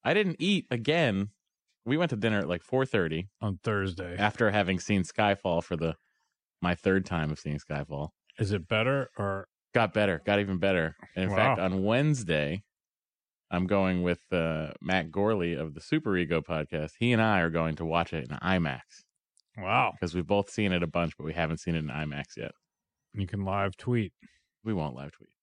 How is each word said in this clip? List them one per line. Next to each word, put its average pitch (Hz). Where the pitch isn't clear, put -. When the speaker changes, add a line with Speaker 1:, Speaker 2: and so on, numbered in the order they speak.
Speaker 1:
I 139
didn't 190
eat 185
again. 117
We 135
went 170
to 120
dinner 107
at, 76
like, 87
four 131
thirty 85
Speaker 2:
On 101
Thursday. 95
Speaker 1:
after 104
having 95
seen 98
Skyfall 95
for 87
the, 80
my 90
third 95
time 78
of 76
seeing 76
Skyfall. 73
Speaker 2:
Is 101
it 92
better 123
or? 98
Speaker 1:
Got 113
better. 98
Got 101
even 98
better. 85
And 92
in 98
fact, 113
Speaker 2:
Wow. 92
Speaker 1:
on 95
Wednesday, 104
I'm 90
going 92
with, 87
uh, 82
Matt 90
Gorley 98
of 73
the 80
Super 127
Ego 82
podcast. 78
He 120
and 110
I 104
are 82
going 80
to 82
watch 85
it 67
in 71
imax. 85
Speaker 2:
Wow. 104
Speaker 1:
'Cause 85
we've 87
both 101
seen 101
it 87
a 82
bunch, 82
but 73
we 78
haven't 82
seen 82
it 80
in 78
imax 73
yet. -
Speaker 2:
You 101
can 101
live 98
tweet. 117
Speaker 1:
We 110
won't 76
live 69
tweet. -